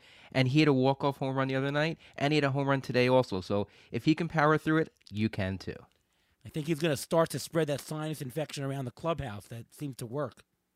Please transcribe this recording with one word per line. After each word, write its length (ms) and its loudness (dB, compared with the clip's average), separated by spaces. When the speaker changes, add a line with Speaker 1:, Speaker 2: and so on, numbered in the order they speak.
Speaker 1:
and 160 2
he 140 4
had 60 6
a 60 8
walk-off 440 2
home 180 -4
run 140 0
the 60 -2
other 140 0
night, 300 -2
and 160 2
he 40 4
had 60 4
a 60 2
home 180 0
run 140 2
today 260 2
also. 340 4
So 260 -2
if 140 -4
he 100 6
can 120 -2
power 300 4
through 220 0
it, 140 -2
you 180 0
can 300 -4
too. 160 -10
Speaker 2:
I 60 -20
think 160 -6
he's 140 0
gonna 180 2
start 320 2
to 80 -8
spread 300 -2
that 120 -2
sinus 440 -8
infection 400 -8
around 220 -6
the 60 -8
clubhouse. 580 -6
That 220 -14
seems 260 -10
to 100 -10
work. 360 -8